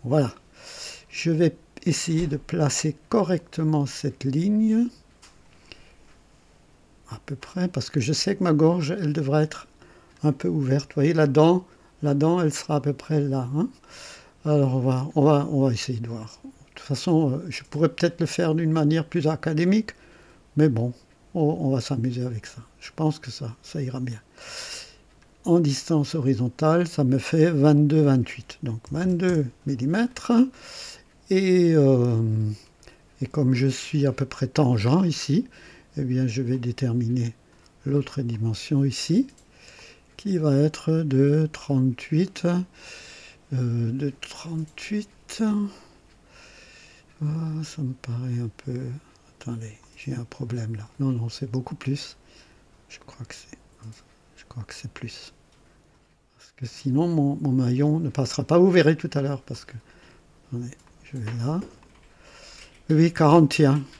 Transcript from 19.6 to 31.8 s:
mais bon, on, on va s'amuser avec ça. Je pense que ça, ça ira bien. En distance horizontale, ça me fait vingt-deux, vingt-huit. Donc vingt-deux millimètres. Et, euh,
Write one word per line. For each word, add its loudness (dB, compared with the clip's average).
mais 4
bon, 0
on, 0
on 0
va 0
s'amuser -4
avec -8
ça. -18
Je -18
pense 0
que -14
ça, -10
ça -10
ira -6
bien. -8
En 4
distance 0
horizontale, 2
ça -2
me 2
fait 2
vingt-deux, 6
vingt-huit. 0
Donc -6
vingt-deux 0
millimètres. -2
Et, 4
euh, 6